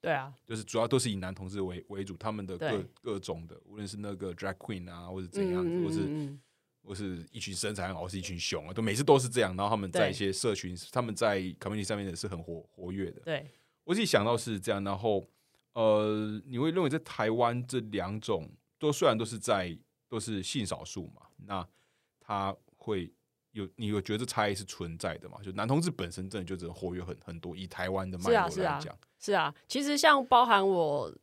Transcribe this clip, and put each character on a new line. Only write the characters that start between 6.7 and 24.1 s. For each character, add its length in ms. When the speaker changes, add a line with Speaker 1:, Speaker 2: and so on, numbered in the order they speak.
Speaker 2:
或 100
是 380
一 80
群 140
身 200
材 140
很 60
好， 80
或 60
是 80
一 40
群 180
熊 300
啊， 40
都， 80
每 140
次 80
都 160
是 100
这 120
样。 160
然 100
后 20
他 80
们 140
在 180
一 40
些 200
社 220
群， 220
Speaker 1:
对。 160
Speaker 2:
他 100
们 120
在 260
community 260
上 140
面 80
也 80
是 140
很 120
活， 200
活 220
跃 180
的。 120
Speaker 1:
对。 220
Speaker 2:
我 100
自 60
己 60
想 180
到 120
是 240
这 100
样， 140
然 120
后， 300
呃， 720
你 120
会 120
认 140
为 40
在 120
台 300
湾 360
这 140
两 400
种 280
都， 140
虽 160
然 80
都 80
是 140
在， 380
都 120
是 220
性 220
少 200
数 240
嘛， 140
那 200
他 340
会 340
有， 140
你 100
有 140
觉 120